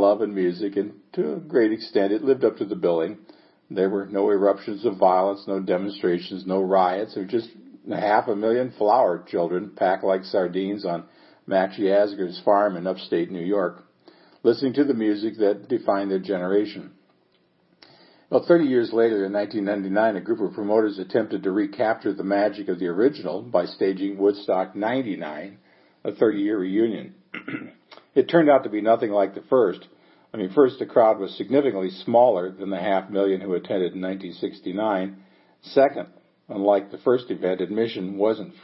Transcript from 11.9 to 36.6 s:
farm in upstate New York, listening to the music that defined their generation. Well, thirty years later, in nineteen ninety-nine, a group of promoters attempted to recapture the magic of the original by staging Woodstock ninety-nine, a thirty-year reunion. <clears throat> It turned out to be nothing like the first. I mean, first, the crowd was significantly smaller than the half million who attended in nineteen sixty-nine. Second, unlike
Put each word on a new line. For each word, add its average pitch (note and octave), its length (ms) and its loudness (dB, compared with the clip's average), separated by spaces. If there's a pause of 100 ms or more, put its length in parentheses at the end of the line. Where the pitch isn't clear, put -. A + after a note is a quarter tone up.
farm G2+ 360 4
in F2 80 -6
upstate F#2 440 -4
New F2 140 -8
York, F#2 400 -2 (580)
listening A#2 300 2
to C#3 120 2
the C#3 100 0
music G#2+ 420 -2
that G2+ 320 0
defined G2+ 420 -2
their F#2+ 100 0
generation. F#2 720 -2 (1400)
Well, A#2 180 2
thirty E3+ 160 6
years B2 300 2
later, A2+ 320 2
in G2 60 -4
nineteen G2+ 340 -4
ninety-nine, G2+ 500 0
a E2+ 60 -8
group A2+ 180 -4
of F#2 140 -4
promoters G#2+ 440 0
attempted G2 440 -2
to F#2+ 80 -2
recapture G#2 640 -2
the F#2+ 100 -8
magic G2+ 440 -2
of F2+ 100 -2
the F#2 80 -4
original F#2+ 560 -2
by F#2 240 0
staging G2 500 -4
Woodstock G2 580 0
ninety-nine, G2+ 840 -6 (440)
a G#2 100 -6
thirty-year G#2 460 2
reunion. F#2+ 560 -2 (200)
<clears throat> - 400 -12 (400)
It C3 160 4
turned E3 180 4
out C3+ 160 6
to A2+ 60 -8
be G#2 100 -4
nothing A2+ 300 2
like G2 240 0
the E2 160 -12
first. G#2 360 2 (460)
I A2+ 60 -12
mean, F#2 160 -4
first, B2+ 240 4
the A2 80 -6
crowd A2 320 4
was F#2+ 180 -8
significantly G#2 540 0
smaller A2+ 600 2
than F#2+ 200 -8
the F#2 100 -4
half F#2+ 300 -2
million F#2+ 320 0
who G2 100 -6
attended F2 400 -2
in F#2+ 80 -10
nineteen F#2 320 -8
sixty-nine. G2 840 -6 (420)
Second, C3+ 460 2 (420)
unlike G2+ 420 2